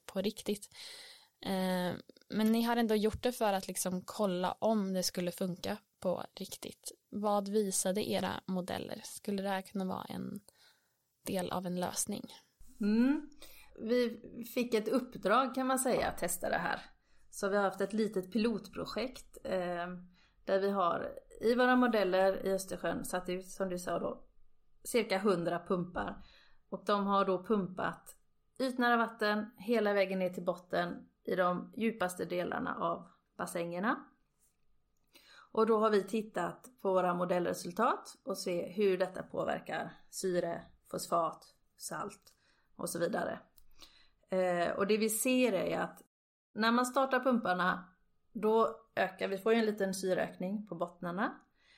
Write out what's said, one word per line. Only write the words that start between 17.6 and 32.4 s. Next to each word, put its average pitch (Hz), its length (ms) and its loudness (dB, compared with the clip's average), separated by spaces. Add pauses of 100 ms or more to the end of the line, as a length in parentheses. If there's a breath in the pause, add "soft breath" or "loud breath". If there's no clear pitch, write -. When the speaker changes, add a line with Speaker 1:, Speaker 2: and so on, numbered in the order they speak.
Speaker 2:
haft 190 180 0
ett 196 120 -2
litet 208 380 0
pilotprojekt, - 1120 -2
eh, 175 440 -2 (580 soft breath)
där 196 140 4
vi 196 100 2
har 190 500 2 (220)
i 240 140 4
våra 254 200 6
modeller 196 680 4
i 190 60 2
Östersjön 180 540 -2
satt 180 240 -4
ut, 185 180 -6
som 190 220 -4
du 180 100 -4
sa 175 200 -2
då, - 240 -6 (600)
cirka 214 360 2
hundra 175 460 2
pumpar. 196 580 -4 (460 loud breath)
Och 190 160 -8
de 202 220 2
har 196 180 4
då 185 180 2
pumpat 185 720 -2 (440)
ytnära 247 380 2
vatten 214 600 0
hela 208 360 2
vägen 190 260 2
ner 185 100 2
till 180 140 -6
botten 175 680 -2 (140)
i - 120 -2
de 180 420 2
djupaste 185 480 0
delarna 175 500 -2